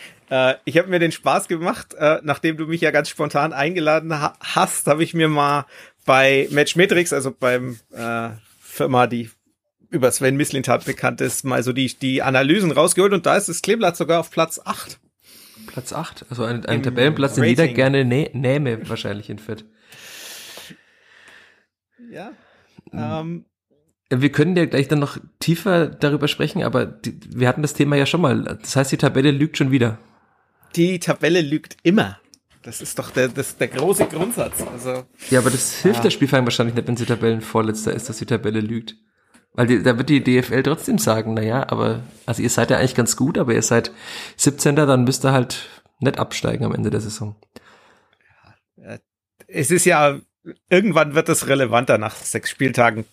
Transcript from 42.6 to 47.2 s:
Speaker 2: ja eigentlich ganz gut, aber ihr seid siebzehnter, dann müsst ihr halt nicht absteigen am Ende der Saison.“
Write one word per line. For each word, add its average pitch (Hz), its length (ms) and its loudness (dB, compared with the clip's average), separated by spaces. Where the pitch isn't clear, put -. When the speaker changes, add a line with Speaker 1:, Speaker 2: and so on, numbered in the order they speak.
Speaker 2:
ja 135 80 2
eigentlich - 160 0
ganz 117 220 0
gut, 160 240 0
aber 123 160 2
ihr 113 80 2
seid 117 280 0
siebzehnter, 147 500 2
dann 131 180 4
müsst 131 220 0
ihr 135 60 4
halt 127 380 0
nicht 131 200 0
absteigen - 440 -4
am 110 120 -2
Ende - 160 -2
der 107 80 -2
Saison.“ 104 380 -10